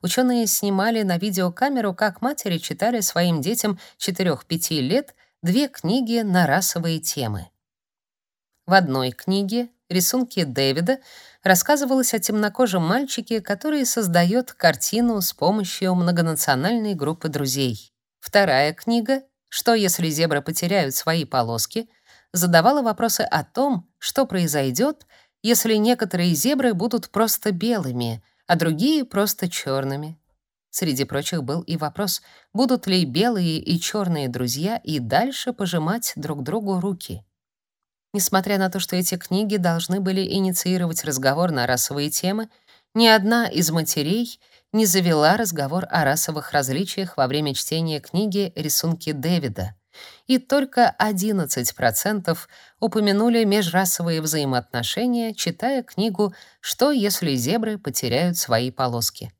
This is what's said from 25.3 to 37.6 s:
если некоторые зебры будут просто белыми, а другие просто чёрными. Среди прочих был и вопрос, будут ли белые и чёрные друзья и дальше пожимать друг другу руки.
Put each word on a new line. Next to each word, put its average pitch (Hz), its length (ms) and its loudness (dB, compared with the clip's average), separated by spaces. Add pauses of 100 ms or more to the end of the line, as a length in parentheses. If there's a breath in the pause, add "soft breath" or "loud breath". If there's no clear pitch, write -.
если 220 320 2
некоторые 208 580 2
зебры 254 400 2
будут 214 380 -2
просто 220 400 0
белыми, 131 720 -2 (240)
а 175 80 4
другие 180 500 2
просто 196 420 -2
чёрными. 139 720 -4 (500)
Среди 139 360 -2
прочих 139 380 -4
был 143 180 -4
и 165 160 -6
вопрос, 170 440 -4 (320 soft breath)
будут 247 340 0
ли 185 180 2
белые 175 540 0
и 175 200 -2
чёрные 170 500 -2
друзья 127 540 -4
и 151 160 -4
дальше 208 540 -2
пожимать 175 640 -2
друг 147 280 -6
другу 190 360 -2
руки. 180 440 -6 (880)